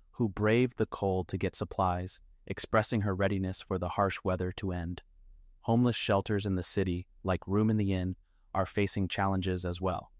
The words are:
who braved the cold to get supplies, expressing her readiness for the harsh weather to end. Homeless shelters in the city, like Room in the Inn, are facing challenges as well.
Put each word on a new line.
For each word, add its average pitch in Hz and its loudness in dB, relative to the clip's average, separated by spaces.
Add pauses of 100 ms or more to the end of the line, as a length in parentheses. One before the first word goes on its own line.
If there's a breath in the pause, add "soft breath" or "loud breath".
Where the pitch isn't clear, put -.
(100)
who 113 0
braved 110 2
the 110 0
cold 92 -2
to 92 -4
get 92 -2
supplies, 90 -2 (260)
expressing 110 0
her 101 0
readiness 95 0
for 95 -4
the 87 -4
harsh 98 0
weather 92 -2
to - -6
end. 87 -6 (640)
Homeless 120 4
shelters 101 0
in 95 0
the 90 -2
city, 90 -2 (180)
like 92 0
Room 107 4
in 110 2
the 98 2
Inn, 92 -2 (360)
are 95 2
facing 98 0
challenges 95 0
as 87 -4
well. 90 -4